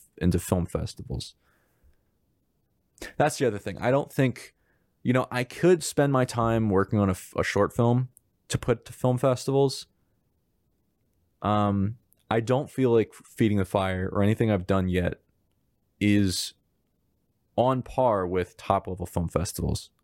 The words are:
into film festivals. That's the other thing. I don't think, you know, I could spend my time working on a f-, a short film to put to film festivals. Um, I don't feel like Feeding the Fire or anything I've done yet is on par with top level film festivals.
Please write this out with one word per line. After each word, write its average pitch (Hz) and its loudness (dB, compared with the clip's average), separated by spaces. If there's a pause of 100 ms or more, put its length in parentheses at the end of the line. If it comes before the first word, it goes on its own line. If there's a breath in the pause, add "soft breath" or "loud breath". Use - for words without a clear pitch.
(180)
into 87 2
film 87 -2
festivals. - -10 (1800 loud breath)
That's 147 0
the 135 0
other 104 0
thing. 98 -10
I 117 -2
don't 139 0
think, - -2 (480)
you 123 0
know, 127 2
I 123 -4
could 170 2
spend 143 0
my 127 4
time 113 0
working 98 2
on 101 4
a 92 0
f-, - -8
a - 0
short - 0
film 123 2 (400)
to - -4
put - -2
to - -20
film 127 0
festivals. 135 0 (1500)
Um, 101 0 (340)
I 113 0
don't 127 0
feel 131 2
like 113 4
Feeding 107 0
the 95 0
Fire 95 -2
or 101 0
anything 110 2
I've 92 0
done 95 0
yet 90 -2 (800)
is 104 0 (1040)
on 127 0
par 110 0
with 90 -4
top - -2
level 87 -8
film 85 -4
festivals. - -4 (140)